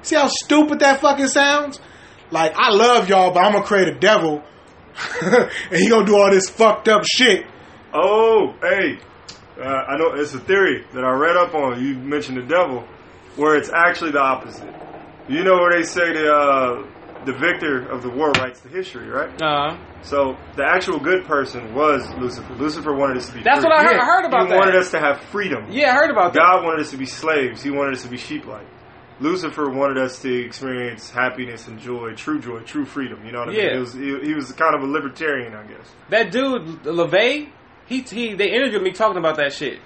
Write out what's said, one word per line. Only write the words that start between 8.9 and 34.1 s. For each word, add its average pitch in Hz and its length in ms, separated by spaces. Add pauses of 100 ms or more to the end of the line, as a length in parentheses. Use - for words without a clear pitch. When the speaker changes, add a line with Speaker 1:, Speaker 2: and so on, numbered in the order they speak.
Speaker 2:
uh, 127 60
I 135 320
know 160 160
it's 143 200
a 127 60
theory 180 540
that 127 100
I 127 80
read 156 240
up 170 180
on. 127 300
You 139 120
mentioned 135 420
the 123 60
devil, 139 420 (500)
where 151 200
it's 139 140
actually 170 420
the 143 100
opposite. - 520 (560)
You 151 140
know 190 120
where 175 160
they 170 120
say 170 300
the, 156 200
uh, 131 920
the 131 80
victor 147 560
of 127 120
the 123 80
war 143 220
writes 127 300
the 123 80
history, 135 380
right? 135 220 (120)
Speaker 3:
Uh-huh. 151 360 (260)
Speaker 2:
So 139 320 (200)
the 139 100
actual 170 340
good 180 260
person 127 500
was 143 420
Lucifer. 123 380
Lucifer 151 400
wanted 135 220
us 123 100
to - 80
be - 80
Speaker 3:
That's 277 180
Speaker 2:
free. 320 80
Speaker 3:
what 311 100
I 294 40
heard, 330 120
Speaker 1:
Yeah. 262 60
Speaker 3:
I 240 40
heard 349 200
about 254 200
Speaker 2:
He 185 40
Speaker 3:
that. 185 80
Speaker 2:
wanted 190 180
us 180 160
to 165 80
have 143 260
freedom. 160 460
Speaker 3:
Yeah, 262 200
I - 20
heard 294 160
about 196 240
that. 147 60
Speaker 2:
God 180 240
wanted 160 180
us 147 100
to 135 60
be 131 80
slaves. 127 560
He 143 80
wanted 139 240
us 123 100
to 123 60
be 123 80
sheep-like. 117 480 (540)
Lucifer 151 500
wanted 135 300
us 131 240
to 131 100 (100)
experience 123 680
happiness 123 560
and 110 120
joy, 117 360
true 147 260
joy, 113 200
true 143 240
freedom. 110 380
You 110 80
know 120 100
what 120 80
I - 20
Speaker 3:
Yeah. 214 160
Speaker 2:
mean? 123 80
It 131 40
was, 123 140
he, 135 300